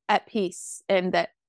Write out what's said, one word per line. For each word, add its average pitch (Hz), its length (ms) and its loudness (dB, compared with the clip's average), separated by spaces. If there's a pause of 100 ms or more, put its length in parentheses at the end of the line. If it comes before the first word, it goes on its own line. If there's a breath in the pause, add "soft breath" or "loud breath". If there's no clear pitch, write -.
at 208 180 2
peace - 640 -6
and 185 240 2
that 175 220 0 (140)